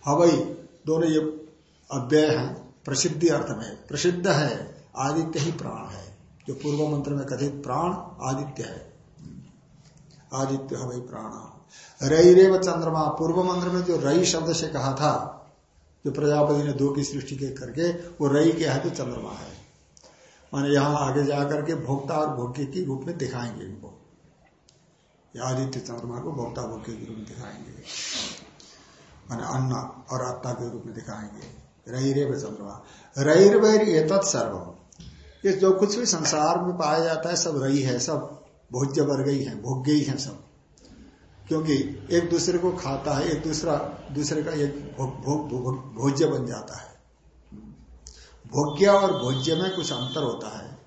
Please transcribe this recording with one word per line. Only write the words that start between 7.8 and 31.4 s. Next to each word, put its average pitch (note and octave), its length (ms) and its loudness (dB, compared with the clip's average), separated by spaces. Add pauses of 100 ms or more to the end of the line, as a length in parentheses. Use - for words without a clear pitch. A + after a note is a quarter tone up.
आदित्य C#3+ 340 -6
है, - 300 -12 (1400)
आदित्य C3+ 420 -4
हवई B2 240 -8
प्राण। A2 300 -12 (800)
रैरेव F3+ 500 12
चंद्रमा, E3 460 0
पूर्व E3 380 0
मंत्र F3+ 260 0
में F3+ 140 0
जो F3 140 0
रई D3+ 280 4
शब्द D#3+ 280 0
से D3+ 160 -2
कहा C3+ 240 -2
था, - 420 0 (720)
जो C#3 60 -2
प्रजापति D3 500 4
ने D3 100 0
दो C#3 200 2
की C#3 120 -2
सृष्टि C3+ 320 -8
के C3+ 120 -6
करके, B2+ 440 -4
वो - 360 -2
रई D3+ 240 6
क्या D#3+ 200 0
है, C3+ 80 0
तो - 100 -2
चंद्रमा A#2 400 -8
है। - 220 -14 (1000)
माने C#3+ 140 0
यहाँ C#3+ 420 2
आगे C#3+ 140 2
जाकर C#3+ 380 0
के E3 120 -2
भोक्ता C#3 400 -4
और D3+ 220 -2
भोग्य B2 280 -6
के F3+ 200 -6
रूप C3+ 220 -6
में E3+ 120 -8
दिखाएंगे A#2+ 460 -8
इनको, - 360 -16 (1400)
ये A#2 60 -8
आदित्य C3 380 -4
चंद्रमा A#2+ 380 -10
को - 140 -8
भोक्ता B2 300 -8
भोग्य A2+ 300 -10
के A2 140 -12
रूप A2 100 -12
में G#2+ 100 -12
दिखाएंगे, - 460 -16 (1600)
माने A#2 120 -6
अन्न C3 300 -2 (400)
और B2+ 140 -4
आत्मा B2 260 -8
के A#2+ 180 -8
रूप A2 160 -12
में A2 80 -14
दिखाएंगे। - 720 -16 (200)